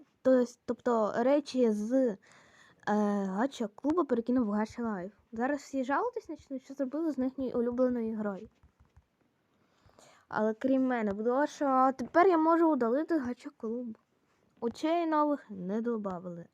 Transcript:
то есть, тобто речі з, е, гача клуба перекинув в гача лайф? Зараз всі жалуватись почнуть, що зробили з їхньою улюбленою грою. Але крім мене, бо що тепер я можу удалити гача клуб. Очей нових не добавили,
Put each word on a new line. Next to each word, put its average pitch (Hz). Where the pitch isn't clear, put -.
то 262
есть, 247
тобто 233
речі 254
з, 214
е, 254
гача 214
клуба 311
перекинув 247
в 202
гача 214
лайф? 202
Зараз 254
всі 269
жалуватись 370
почнуть, 277
що 269
зробили 285
з 269
їхньою 254
улюбленою 240
грою. 208
Але 220
крім 262
мене, 226
бо 247
що 269
тепер 330
я 349
можу 330
удалити 285
гача 247
клуб. 233
Очей 311
нових 302
не 196
добавили, 185